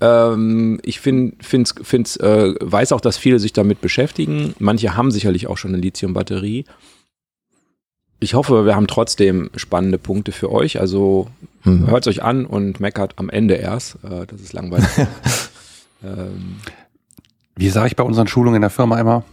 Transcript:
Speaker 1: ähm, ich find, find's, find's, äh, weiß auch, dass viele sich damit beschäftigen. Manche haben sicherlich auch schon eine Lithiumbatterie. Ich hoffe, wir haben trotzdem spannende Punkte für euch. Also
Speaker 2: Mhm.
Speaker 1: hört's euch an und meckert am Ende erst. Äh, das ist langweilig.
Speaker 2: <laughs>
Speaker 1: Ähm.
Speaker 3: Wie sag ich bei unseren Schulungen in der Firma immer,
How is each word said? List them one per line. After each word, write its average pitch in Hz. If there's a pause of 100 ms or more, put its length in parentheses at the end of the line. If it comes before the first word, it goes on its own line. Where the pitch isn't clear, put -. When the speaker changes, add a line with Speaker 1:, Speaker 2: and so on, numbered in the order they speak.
Speaker 1:
ähm, 113
ich -
find, 131
find's, 123
find's, -
äh, 104
weiß 104
auch, 131
dass 117
viele 127
sich 104
damit 104
beschäftigen. 151
Manche 104
haben 127
sicherlich 98
auch 95
schon 92
eine 90
Lithiumbatterie. 98 (1600)
Ich -
hoffe, 123
wir 104
haben 101
trotzdem 95
spannende 92
Punkte 101
für 98
euch. 120
Also 98 (360)
Speaker 2:
Mhm. 92
Speaker 1:
hört's 123
euch -
an 127
und 101
meckert 101
am 95
Ende 104
erst. 101
Äh, 95
das 101
ist 98
langweilig. 92
Speaker 2:
<laughs> - (1080)
Speaker 1:
Ähm. 95 (1000)
Speaker 3:
Wie 95
sag 107
ich 131
bei 123
unseren 113
Schulungen 120
in 104
der 104
Firma 117
immer, 113